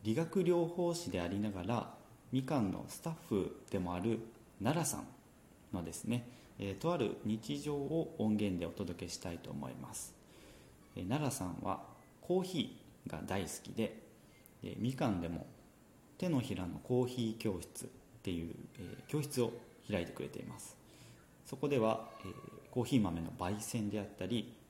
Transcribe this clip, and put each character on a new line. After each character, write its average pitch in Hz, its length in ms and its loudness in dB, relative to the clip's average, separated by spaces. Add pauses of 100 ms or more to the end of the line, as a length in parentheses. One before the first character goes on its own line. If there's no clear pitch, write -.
理 107 120 2
学 165 280 2
療 170 240 6
法 170 280 2
士 - 160 -4
で 90 100 2
あ 87 80 0
り 101 120 0
な 107 100 2
が 90 120 -4
ら、 113 320 0 (360)
み 131 120 2
か 135 180 2
ん 101 100 4
の 90 180 -2
ス - 100 -10
タ 165 120 -4
ッ 160 40 -4 (140)
フ 90 320 2 (100)
で 98 80 2
も 90 160 0
あ 90 60 0
る 110 200 2 (420)
奈 151 240 4
良 - 120 -2
さ - 40 -6
ん - 40 -10 (680)
の 90 80 -2
で 82 100 -6
す - 120 -8
ね、 120 240 0 (300)
え 98 140 0
ー、 98 80 -4
と 170 120 4
あ 175 60 2
る 123 260 2
日 113 360 0
常 147 140 0
を 156 440 0
音 107 180 6
源 98 240 4
で 85 60 0
お 85 40 -2
届 90 360 -4
け 85 40 -6
し - 60 -4
た 87 160 -4
い 82 60 -4
と - 120 -10
思 65 200 -4
い - 40 -10
ま - 200 -10
す。 - 200 -8 (800)
え 95 60 -6
ー、 90 80 -4
奈 143 160 2
良 131 120 4
さ 90 100 -2
ん 87 160 -4
は - 200 0 (380)
コ 180 200 4
ー - 20 0
ヒ 180 360 -2 (300)
ー - 20 -6
が 78 160 -4
大 95 180 2
好 - 40 -4 (140)
き - 100 -10
で、 - 260 0 (640)
え - 160 -6
ー、 - 0 -
み 117 140 2
か 135 160 2
ん 95 120 2
で 85 80 -2
も 82 180 -4 (720)
手 180 100 0
の 147 120 4
ひ 110 140 -2
ら 90 120 0
の 107 180 -4
コ 127 180 6
ー 123 40 4
ヒ 117 320 0
ー - 40 -10
教 95 180 0
室 - 260 -10
っ - 20 -12 (340)
て - 80 -2
い 85 180 -2
う、 - 60 -8 (240)
え - 40 -10
ー、 - 280 -12
教 151 120 2
室 135 200 2
を 113 100 4 (380)
開 92 140 4
い - 20 -2
て - 60 -10
く - 100 -8
れ - 60 -4
て - 100 -8
い - 60 -8
ま - 160 -10
す。 - 160 -14 (680)
そ - 120 -8
こ 143 120 0
で 139 100 4
は、 110 300 4 (160)
え 95 40 -6
ー、 90 40 -6 (380)
コ 123 120 2
ー - 20 2
ヒ 135 140 6
ー - 20 10
豆 85 200 4
の 80 180 -4
焙 95 220 0
煎 110 300 -2
で 107 80 0
あ 101 40 0
っ 98 40 -4
た - 200 -6
り 110 280 0 (160)